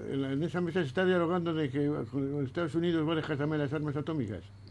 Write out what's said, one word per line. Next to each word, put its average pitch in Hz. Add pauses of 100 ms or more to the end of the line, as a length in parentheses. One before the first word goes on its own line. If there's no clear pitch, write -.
en 135
la, 135
en 139
esa 175
mesa 175
se 147
está 180
dialogando 170
de 156
que 143 (200)
con 139
Estados 143
Unidos 165
va 165
a 160
dejar 151
también 151
las 135
armas 151
atómicas. 131 (300)